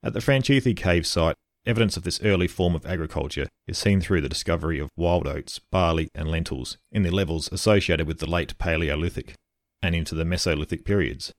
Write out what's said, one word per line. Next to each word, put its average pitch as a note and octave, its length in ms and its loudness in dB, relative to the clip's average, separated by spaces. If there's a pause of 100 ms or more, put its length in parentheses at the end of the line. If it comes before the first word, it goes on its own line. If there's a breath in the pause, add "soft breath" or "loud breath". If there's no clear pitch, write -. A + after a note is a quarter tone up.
At A2 120 -4
the G2+ 60 -2
Franchithi C3 560 4
cave F2 320 2
site, E2 280 2 (300)
evidence A2 320 2
of F2 60 -8
this F2+ 180 -4
early F#2 260 2
form F2 280 2
of D#2 100 -6
agriculture D#2 600 -4 (200)
is F2 100 -6
seen G2 240 4
through F2 200 2
the C2+ 80 -2
discovery D#2+ 500 -2
of C#2+ 160 -6
wild E2+ 320 2
oats, C#2+ 320 -8
barley, E2 540 0
and E2 160 -4
lentils D#2+ 480 -4 (140)
in G#2 120 2
the F2 80 2
levels E2 400 0
associated F#2 540 2
with D#2 140 -4
the D#2 100 -4
late E2+ 280 -2
Paleolithic E2 760 -2 (480)
and E2+ 140 0
into E2 180 -2
the D#2+ 120 -2
Mesolithic E2 600 -2
periods. F#2 540 -2